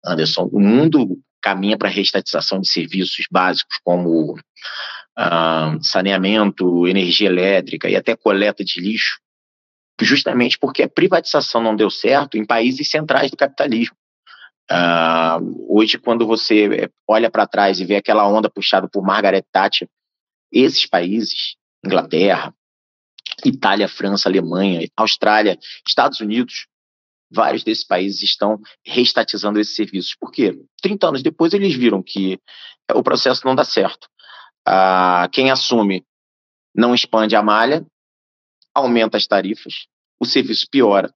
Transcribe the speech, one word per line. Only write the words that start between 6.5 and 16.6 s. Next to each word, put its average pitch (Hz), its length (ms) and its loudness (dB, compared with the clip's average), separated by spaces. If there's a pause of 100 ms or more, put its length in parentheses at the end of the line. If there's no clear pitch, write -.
energia 95 420 2
elétrica 90 600 0
e 95 80 0
até 113 200 -2
coleta 101 480 0
de 90 160 -8
lixo, 107 380 -4 (840)
justamente 123 580 0
porque - 240 -2
a - 60 0
privatização 156 760 0
não 110 120 0
deu 104 160 2
certo 135 460 0
em 107 80 -2
países 127 460 0
centrais 151 400 0
do - 60 -16
capitalismo. 135 600 -2 (760)
Ah, 82 680 2 (300)
hoje, 107 280 4
quando 117 300 -2
você, 107 580 2